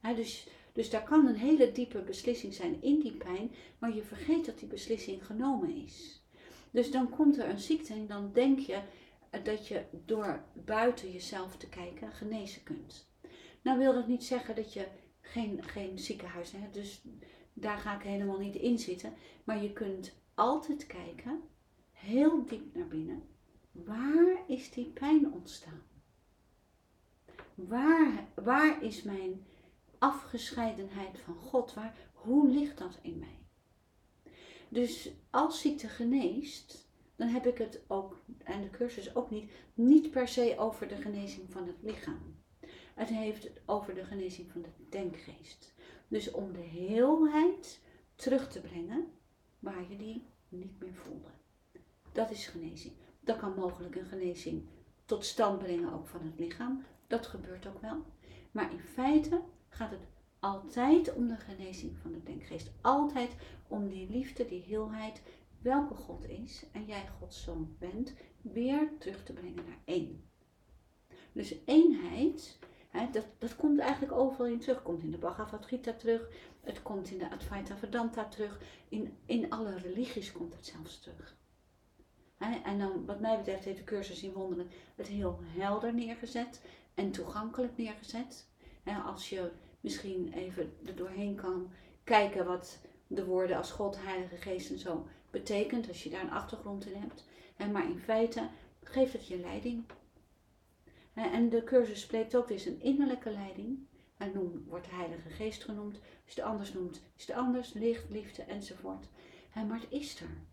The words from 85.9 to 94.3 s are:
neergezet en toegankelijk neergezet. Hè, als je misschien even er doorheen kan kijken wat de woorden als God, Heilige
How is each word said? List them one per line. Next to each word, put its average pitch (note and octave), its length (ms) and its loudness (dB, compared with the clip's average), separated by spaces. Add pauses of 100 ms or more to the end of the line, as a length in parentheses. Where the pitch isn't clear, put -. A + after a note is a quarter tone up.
neergezet A#3 680 -4 (340)
en G3 160 0
toegankelijk A3+ 640 -4
neergezet. A3+ 720 -8 (340)
Hè, G3+ 180 -4
als - 280 -8
je F#3 220 -4 (300)
misschien F#3 520 -4
even F3+ 400 -6 (140)
er F#3 100 -10
doorheen F#3+ 380 -4
kan F#3 360 -4 (340)
kijken G3+ 420 4
wat F3+ 320 -6 (280)
de F#3+ 180 -2
woorden F#3 320 2
als F3+ 140 -4
God, G3+ 320 -2
Heilige F#3 340 -6